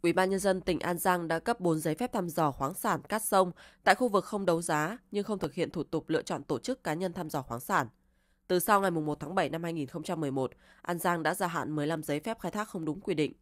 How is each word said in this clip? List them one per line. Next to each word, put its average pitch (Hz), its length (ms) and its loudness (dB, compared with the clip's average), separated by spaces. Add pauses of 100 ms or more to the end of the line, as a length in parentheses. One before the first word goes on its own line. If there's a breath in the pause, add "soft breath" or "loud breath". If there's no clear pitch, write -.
Ủy 170 120 4
ban 185 160 4
Nhân 196 100 0
dân 185 220 2
tỉnh 175 180 0
An 175 180 -2
Giang 175 300 2
đã 165 120 0
cấp - 200 -2
bốn 165 200 2
giấy 156 160 0
phép 247 180 -4
thăm 180 160 -2
dò 151 220 2
khoáng 147 220 -2
sản 185 280 -2
cát 214 220 -4
sông 190 280 4 (320 loud breath)
tại 226 120 8
khu 254 120 2
vực 196 180 2
không 196 200 -4
đấu 170 160 2
giá 170 360 0 (140)
nhưng 202 120 -2
không 202 160 -4
thực 151 140 -4
hiện 165 160 -2
thủ 156 140 -6
tục 156 260 -4
lựa 156 120 2
chọn 156 220 -6
tổ 131 160 -2
chức, - 240 -6
cá 156 100 -2
nhân 175 200 -2
thăm 170 160 -6
dò 147 120 -2
khoáng 120 180 -6
sản. 151 280 0 (600)
Từ 180 120 4
sau 202 220 4
ngày 190 100 2
mùng 160 140 0
một 147 140 -2
tháng 156 160 -6
bảy 170 140 2
năm 165 140 -4
hai 170 100 -4
nghìn 151 140 -4
không 160 160 -10
trăm 165 180 -4
mười 143 100 -2
một, 131 200 -2 (300 loud breath)
An 175 180 -4
Giang 170 240 0
đã 156 100 2
gia 185 140 -2
hạn 151 280 -2
mười 147 120 0
lăm 156 160 -2
giấy 147 160 -2
phép 220 200 -6
khai 175 120 -4
thác 214 180 -4
không 165 160 -6
đúng 151 160 -4
quy - 120 -2
định. 147 280 0